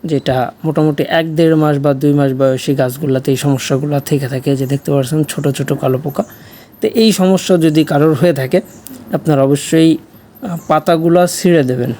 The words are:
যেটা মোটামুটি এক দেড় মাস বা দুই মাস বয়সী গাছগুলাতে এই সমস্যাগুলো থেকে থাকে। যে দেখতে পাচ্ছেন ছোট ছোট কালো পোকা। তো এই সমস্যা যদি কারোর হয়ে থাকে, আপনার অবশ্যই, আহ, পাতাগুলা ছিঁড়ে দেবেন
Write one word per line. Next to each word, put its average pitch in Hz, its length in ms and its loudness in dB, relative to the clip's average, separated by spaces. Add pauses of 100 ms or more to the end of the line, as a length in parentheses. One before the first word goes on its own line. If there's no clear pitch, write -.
যেটা 143 320 -2 (280)
মোটামুটি 156 440 0
এক 165 260 0
দেড় 160 220 4
মাস 151 220 2
বা 143 160 0
দুই 143 180 0
মাস 143 200 2
বয়সী 131 420 0
গাছগুলাতে 131 560 -2
এই 135 60 0
সমস্যাগুলো 143 640 -2
থেকে 139 280 -4
থাকে। 131 280 -4
যে 131 100 -4
দেখতে 139 260 -4
পাচ্ছেন 139 320 0
ছোট 147 240 -8
ছোট 139 240 -4
কালো 131 260 -2
পোকা। 143 240 -6 (580)
তো 214 140 -2
এই 220 180 4
সমস্যা 185 440 2
যদি 160 280 2
কারোর 151 300 2
হয়ে 165 180 2
থাকে, 135 260 -2 (540)
আপনার 139 280 0
অবশ্যই, 147 560 2
আহ, - 600 -14 (120)
পাতাগুলা 165 580 2
ছিঁড়ে 170 360 2
দেবেন 127 380 -2